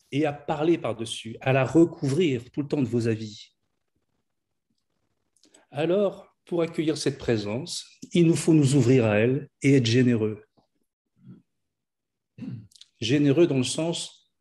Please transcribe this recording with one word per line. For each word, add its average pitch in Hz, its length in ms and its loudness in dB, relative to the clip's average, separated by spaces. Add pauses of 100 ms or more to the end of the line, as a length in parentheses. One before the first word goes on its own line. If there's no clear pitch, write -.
(120)
et 143 140 -2
à 143 80 -2
parler 156 440 -2
par-dessus, 113 640 -8
à 131 120 0
la 135 120 2
recouvrir 151 880 2
tout 151 100 -4
le 139 60 -6
temps 147 140 -2
de 123 60 0
vos 117 200 -2
avis. 107 460 -6 (2250)
Alors, 180 640 -4 (100)
pour 170 160 -4
accueillir 160 360 -2
cette 135 200 -4
présence, 107 680 -4 (260)
il 170 160 4
nous 165 80 4
faut - 180 2
nous 147 220 4
ouvrir 127 300 4
à 104 120 2
elle 127 320 0 (120)
et 139 140 4
être 127 100 4
généreux. 113 580 0 (2500)
Généreux 143 480 2
dans 143 100 -2
le 127 60 2
sens - 680 -8 (120)